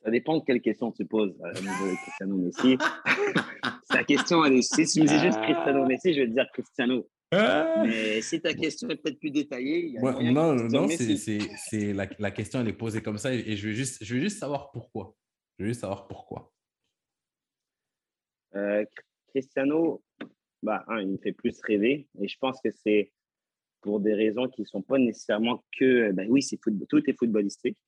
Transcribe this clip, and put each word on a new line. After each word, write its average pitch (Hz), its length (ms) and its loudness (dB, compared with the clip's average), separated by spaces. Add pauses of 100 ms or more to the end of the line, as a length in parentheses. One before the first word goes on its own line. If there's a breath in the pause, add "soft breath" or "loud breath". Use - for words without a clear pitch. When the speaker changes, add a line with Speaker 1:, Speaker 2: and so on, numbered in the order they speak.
Speaker 1:
Ça 110 80 -2
dépend 123 280 2
de - 60 -4
quelle 123 160 0
question 113 320 -2
tu 98 140 -6
poses, 107 340 0
euh, 85 180 -10
au - 20 -8
niveau 95 300 -4
de 90 120 -4
Cristiano 98 340 -6
Messi. 92 420 2
<laughs> - 720 0 (340)
Si - 140 0
ta - 60 0
question, 156 400 4
elle 135 100 6
est, 127 80 6
si 147 240 2
tu - 160 2
me 151 40 8
dis 151 120 6
juste - 220 2
Cristiano 139 460 2
Messi, 131 280 2
je 143 80 2
vais 127 40 2
te 113 60 -4
dire 123 200 2
Cristiano. 123 560 -2 (220)
Speaker 2:
Ah. 233 560 2
Speaker 1:
Mais 220 360 0
si - 180 -4
ta 160 140 -2
question 156 340 -4
est 160 80 -2
peut-être 147 240 -6
plus 156 100 -6
détaillée, 143 560 -2
il 147 60 -8
y 117 60 -10
a - 20 -4
Speaker 2:
Moi, 127 120 0
Speaker 1:
moyen 123 200 0
Speaker 2:
non, 151 240 4
Speaker 1:
que 117 100 2
tu 113 80 0
Speaker 2:
non, 147 120 4
Speaker 1:
dises 165 120 0
Speaker 2:
c'est, 123 80 0
Speaker 1:
Messi. 104 340 -2
Speaker 2:
c'est, - 160 -6
c'est 104 360 -4
la, 98 160 -4 (100)
la 101 120 -4
question, 107 300 -6
elle 117 80 0
est 101 40 -4
posée 110 300 -6
comme 107 160 -6
ça 131 160 -4
et, 123 40 -2
et 107 180 -4
je 101 120 -6
veux 107 60 -4
juste, 135 280 -6
je 107 120 -8
veux 127 60 0
juste 202 180 -4
savoir 139 340 -8
pourquoi. - 440 -12 (420)
Je 92 60 -6
veux 104 40 -2
juste 120 140 -6
savoir 98 260 -8
pourquoi. - 440 -14 (2000)
Speaker 1:
Euh, 101 280 0 (440)
Cristiano, 139 720 0 (600)
bah, 101 260 -2
un, 110 140 -2
il 95 100 -2
me 95 60 -4
fait 98 140 -4
plus - 300 -4
rêver 113 460 2 (120)
et 98 60 -4
je - 120 -8
pense 131 240 -4
que 113 80 0
c'est 104 420 0 (680)
pour 104 200 -2
des 107 140 2
raisons 107 340 0
qui 113 160 -8
sont 98 180 -10
pas 135 160 0
nécessairement 113 640 0 (160)
que, 123 340 4
ben 95 180 -2
oui, 135 120 4
c'est - 200 -8
football, 104 260 -4
tout 147 200 2
est 131 40 0
footballistique 107 760 -2